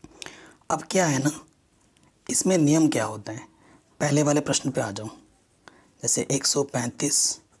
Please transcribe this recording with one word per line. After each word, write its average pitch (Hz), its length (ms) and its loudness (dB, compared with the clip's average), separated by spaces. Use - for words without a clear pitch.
अब 156 140 -2
क्या 185 220 2
है 139 120 2
ना, 135 120 2
इसमें 185 320 2
नियम 156 300 4
क्या 117 160 -2
होता 107 280 -10
है, 117 140 -14
पहले 147 220 2
वाले 147 200 2
प्रश्न - 280 -2
पे 123 100 -4
आ 117 100 -4
जाओ। 107 180 -10
जैसे - 280 0
एक 143 160 0
सौ - 180 2
पैंतीस - 760 -2